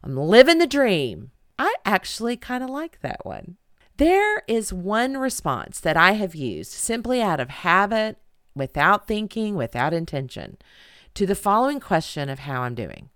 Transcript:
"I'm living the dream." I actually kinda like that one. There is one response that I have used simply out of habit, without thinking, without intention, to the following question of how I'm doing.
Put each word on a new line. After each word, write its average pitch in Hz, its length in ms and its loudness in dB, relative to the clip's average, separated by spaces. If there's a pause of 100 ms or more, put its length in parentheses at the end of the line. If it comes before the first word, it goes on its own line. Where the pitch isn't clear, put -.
"I'm 135 140 -8
living 233 420 6
the 339 80 4
dream." 151 640 0 (280)
I 427 160 0 (100)
actually 226 520 -2
kinda 254 280 -6
like 285 360 -10
that - 240 -8
one. 107 320 -12 (400)
There 403 500 4
is 220 260 -2
one 214 440 0
response 170 640 -4
that 160 160 2
I 180 160 8
have 202 200 -2
used 117 380 -6
simply 240 500 -2
out 180 200 0
of 123 80 -6
habit, 202 680 0 (380)
without 151 500 2
thinking, 214 500 -2
without 131 380 -2
intention, 135 640 -6 (560)
to 196 140 0
the 196 80 2
following 240 460 2
question 156 480 -2
of 135 100 -8
how 135 220 -6
I'm 123 120 -4
doing. 110 420 -10